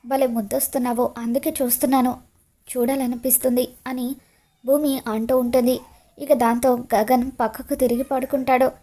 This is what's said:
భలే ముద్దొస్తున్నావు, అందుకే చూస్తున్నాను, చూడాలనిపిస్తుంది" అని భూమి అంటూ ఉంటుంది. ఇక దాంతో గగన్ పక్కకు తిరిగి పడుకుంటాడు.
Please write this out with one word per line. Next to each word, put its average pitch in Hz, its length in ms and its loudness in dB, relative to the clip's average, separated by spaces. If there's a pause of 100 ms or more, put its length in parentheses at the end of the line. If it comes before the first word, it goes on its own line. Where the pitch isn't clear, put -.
భలే 262 240 0
ముద్దొస్తున్నావు, 240 760 -2 (120)
అందుకే 240 340 -2
చూస్తున్నాను, 254 600 0 (540)
చూడాలనిపిస్తుంది" 247 960 0 (220)
అని 254 200 -6 (560)
భూమి 285 300 2 (140)
అంటూ 226 300 -2
ఉంటుంది. 247 380 2 (420)
ఇక 285 160 2
దాంతో 240 380 2 (180)
గగన్ 240 420 2
పక్కకు 240 440 -4
తిరిగి 254 300 0
పడుకుంటాడు. 262 640 0 (120)